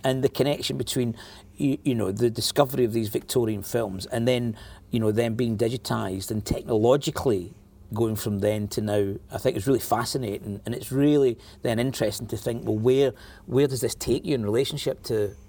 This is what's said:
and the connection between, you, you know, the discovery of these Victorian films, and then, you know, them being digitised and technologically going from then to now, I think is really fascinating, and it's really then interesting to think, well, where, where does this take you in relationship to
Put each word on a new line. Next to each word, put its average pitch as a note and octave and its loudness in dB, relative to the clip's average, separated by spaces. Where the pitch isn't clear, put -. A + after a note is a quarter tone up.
and C3 0
the C3+ 4
connection - 0
between, B2 -2
you, C#3 0
you C3+ 2
know, G2 0
the A#2 2
discovery C3 2
of G#2+ 0
these A2+ 0
Victorian A2 -2
films, G2 -4
and A#2 0
then, A#2+ 0
you A#2+ 0
know, A2 4
them A#2 0
being A2+ 0
digitised A2 -2
and G#2+ -4
technologically A#2 2
going A2 0
from G#2 -2
then G#2 0
to - -4
now, G#2 0
I - -8
think B2+ 0
is F#2+ -2
really C3 4
fascinating, G#2+ -4
and A#2 -4
it's - -10
really C#3 4
then A#2 0
interesting A#2 -2
to A#2 -6
think, A#2 -6
well, G#2+ 0
where, B2+ 4
where C#3 2
does C3 -2
this A#2+ -2
take - -2
you C#3+ 0
in A#2 -2
relationship C3+ -2
to G#2 -2